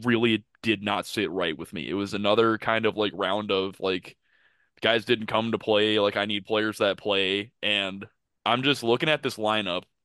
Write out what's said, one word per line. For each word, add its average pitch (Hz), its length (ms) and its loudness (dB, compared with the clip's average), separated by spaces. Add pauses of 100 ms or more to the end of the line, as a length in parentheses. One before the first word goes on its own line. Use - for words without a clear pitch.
really 113 400 2 (180)
did 104 200 0
not 101 220 -2
sit 98 260 -2
right 87 260 -2
with 80 160 -12
me. 69 160 -8
It 85 60 -4
was 101 180 -4
another 107 440 4
kind 110 280 0
of, 104 100 2
like, 104 180 0
round 98 380 -2
of, 95 300 -2
like, 92 340 -4 (640)
guys 110 240 2
didn't 110 240 0
come 113 240 0
to 107 60 -2
play, 107 420 2
like, 101 160 2
I 101 80 0
need 104 220 -4
players 107 320 -2
that 98 200 0
play. 98 540 -2 (100)
And 101 460 -2 (380)
I'm 123 180 2
just 139 180 0
looking 123 280 2
at 147 120 0
this 131 140 -4
lineup, 107 480 -2 (220)